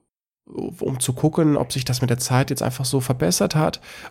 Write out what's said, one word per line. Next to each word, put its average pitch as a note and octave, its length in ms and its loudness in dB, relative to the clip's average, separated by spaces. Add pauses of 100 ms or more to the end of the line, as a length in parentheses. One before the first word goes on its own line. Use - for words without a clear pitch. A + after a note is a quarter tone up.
(500)
um - 500 -6
zu B2+ 120 0
gucken, D3+ 440 4
ob - 160 -2
sich C3 120 -4
das B2 160 -2
mit B2 100 2
der A#2+ 80 2
Zeit C3 320 2
jetzt B2+ 120 -2
einfach A#2+ 220 -2
so C3 160 2
verbessert D#3 540 0
hat. D#3 260 2 (300)